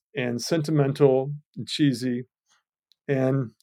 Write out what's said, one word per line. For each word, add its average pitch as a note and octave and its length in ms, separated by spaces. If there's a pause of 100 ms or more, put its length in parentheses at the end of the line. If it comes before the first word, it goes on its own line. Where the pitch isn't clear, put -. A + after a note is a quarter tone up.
(160)
and A#2+ 260
sentimental C#3+ 880 (240)
and - 120
cheesy. B2+ 560 (840)
And C3 440 (120)